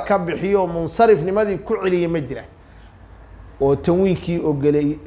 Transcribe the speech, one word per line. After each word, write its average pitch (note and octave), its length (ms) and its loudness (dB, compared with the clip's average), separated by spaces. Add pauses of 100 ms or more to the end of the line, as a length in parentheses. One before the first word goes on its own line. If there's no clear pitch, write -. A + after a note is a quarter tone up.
ka G3 140 2
bixiyo, F3+ 480 0
munsarifnimadii F#3+ 1000 2
ku A3+ 80 -4 (100)
celiya F3 260 0
ma E3 100 -2
jira. B2 240 -8 (1200)
Oo C#3 140 4
tanwiinkii E3+ 680 0
ogolay-, D3 640 0